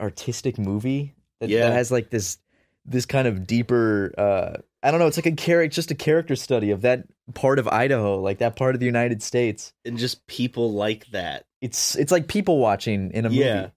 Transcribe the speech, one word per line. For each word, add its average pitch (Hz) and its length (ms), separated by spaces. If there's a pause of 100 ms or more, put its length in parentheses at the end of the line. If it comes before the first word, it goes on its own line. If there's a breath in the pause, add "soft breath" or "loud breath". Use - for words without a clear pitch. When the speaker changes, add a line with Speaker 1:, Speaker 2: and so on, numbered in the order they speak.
Speaker 1:
artistic 110 580
movie 127 560 (260)
that, 113 100
Speaker 2:
Yeah. 117 180
Speaker 1:
that 117 60
has, 120 160
like, 123 180
this, 104 300 (480)
this 123 180
kind 131 240
of 92 180
deeper, 113 680
uh, 95 380 (280)
I 139 80
don't 160 100
know, 170 60
it's 151 120
like 165 80
a 165 60
charac-, 165 400
just 165 180
a 156 40
character 156 420
study 110 340
of 98 120
that 123 220 (300)
part 139 240
of 113 100
Idaho, 110 540
like, 98 160
that 117 180
part 131 180
of 123 60
the 123 60
United 120 360
States. 120 520 (100)
Speaker 2:
And 120 140
just 123 280
people 120 460
like 107 380
that. 85 340 (160)
Speaker 1:
It's, - 360
it's 143 160
like 170 160
people 196 300
watching 101 540
in 113 140
a - 20
movie. 127 140
Speaker 2:
Yeah. 104 340